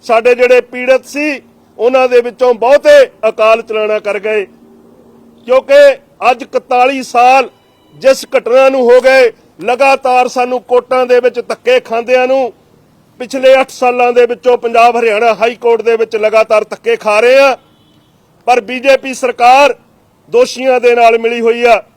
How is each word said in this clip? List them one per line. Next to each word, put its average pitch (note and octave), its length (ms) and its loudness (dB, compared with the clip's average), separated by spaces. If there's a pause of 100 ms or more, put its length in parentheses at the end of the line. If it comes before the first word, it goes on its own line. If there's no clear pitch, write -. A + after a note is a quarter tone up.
ਸਾਡੇ A#3 300 2
ਜਿਹੜੇ B3 260 2
ਪੀੜਤ B3 440 -4
ਸੀ D4 360 -8 (360)
ਉਹਨਾਂ B3+ 320 0
ਦੇ B3 120 2
ਵਿੱਚੋਂ B3 320 -2
ਬਹੁਤੇ C#4 520 4 (240)
ਅਕਾਲ A3 320 0
ਚਲਾਣਾ G#3+ 380 -6
ਕਰ G#3 200 -8
ਗਏ, G#3 260 -6
ਕਿਉਂਕਿ - 1500 -2 (340)
ਅੱਜ B3 120 -4
ਇਕਤਾਲੀ B3+ 600 -2
ਸਾਲ B3+ 460 2 (460)
ਜਿਸ B3 300 -2 (120)
ਘਟਨਾ B3+ 320 2
ਨੂੰ C4+ 120 -2
ਹੋ B3 200 4
ਗਏ, C4 300 2 (300)
ਲਗਾਤਾਰ B3+ 680 0
ਸਾਨੂੰ B3 340 -6
ਕੋਰਟਾਂ B3 440 -2
ਦੇ B3 140 2
ਵਿੱਚ B3 200 -4
ਧੱਕੇ A#3 400 -4
ਖਾਂਦਿਆਂ A#3+ 480 -2
ਨੂੰ, C4 260 -4 (680)
ਪਿਛਲੇ C4 420 2
ਅੱਠ C4 80 -4
ਸਾਲਾਂ B3 440 -2
ਦੇ A#3+ 120 4
ਵਿੱਚੋਂ A#3+ 320 -2
ਪੰਜਾਬ A#3 400 0
ਹਰਿਆਣਾ A3+ 360 0
ਹਾਈ A3 220 -4
ਕੋਰਟ A#3 260 -2
ਦੇ A3+ 160 -2
ਵਿੱਚ A3 180 -4
ਲਗਾਤਾਰ G#3+ 480 0
ਧੱਕੇ A3 320 -6
ਖਾ G#3+ 240 -2
ਰਹੇ B3 200 2
ਆ, C4+ 180 0 (880)
ਪਰ B3 160 0
ਬੀਜੇਪੀ C4 520 -2
ਸਰਕਾਰ B3+ 640 0 (540)
ਦੋਸ਼ੀਆਂ B3+ 500 -2
ਦੇ A#3+ 160 2
ਨਾਲ A#3 240 2
ਮਿਲੀ A#3 220 -4
ਹੋਈ A#3 240 -2
ਆ। A#3 180 2 (140)